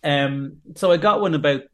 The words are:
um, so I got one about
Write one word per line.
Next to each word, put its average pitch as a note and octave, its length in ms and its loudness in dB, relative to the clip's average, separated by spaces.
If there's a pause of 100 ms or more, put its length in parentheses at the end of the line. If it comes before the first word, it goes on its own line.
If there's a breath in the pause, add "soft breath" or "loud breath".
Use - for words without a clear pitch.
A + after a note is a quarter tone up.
um, C#3 540 -2 (180)
so F3+ 160 2
I F3 40 4
got G3+ 240 0
one F#3 140 0
about C#3+ 280 0 (120)